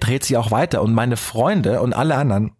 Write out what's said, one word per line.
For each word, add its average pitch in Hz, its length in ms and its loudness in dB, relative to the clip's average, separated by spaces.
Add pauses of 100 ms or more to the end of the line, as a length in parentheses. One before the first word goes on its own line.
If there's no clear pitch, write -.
dreht 127 180 0
sich 135 120 0
auch 110 140 0
weiter 117 320 0
und 110 120 2
meine 120 220 0
Freunde 127 640 0
und - 120 0
alle 147 240 0
anderen 110 440 0